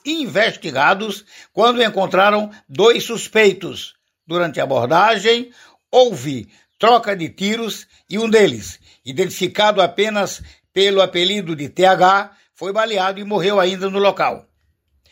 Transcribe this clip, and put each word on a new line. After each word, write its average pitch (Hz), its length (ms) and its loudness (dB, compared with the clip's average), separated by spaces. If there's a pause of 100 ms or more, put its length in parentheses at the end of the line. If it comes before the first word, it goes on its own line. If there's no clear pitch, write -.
investigados 196 1200 -2 (260)
quando 240 320 2
encontraram 208 640 0 (200)
dois 202 340 2
suspeitos. 196 920 -2 (300)
Durante 165 360 -4
a - 20 0
abordagem, 185 880 0 (400)
houve 147 560 0 (320)
troca 220 340 2
de 165 140 -6
tiros 214 600 -6 (220)
e 185 80 -6
um 220 120 -2
deles, 175 500 2 (260)
identificado 185 760 -2
apenas 202 600 -2 (300)
pelo 196 300 2
apelido 180 560 -2
de 143 100 -10
T - 180 0
H, 190 460 4 (220)
foi 185 180 -10
baleado 196 480 -2
e 202 60 -12
morreu 202 340 0
ainda 190 300 0
no 196 100 -4
local. 180 460 0 (680)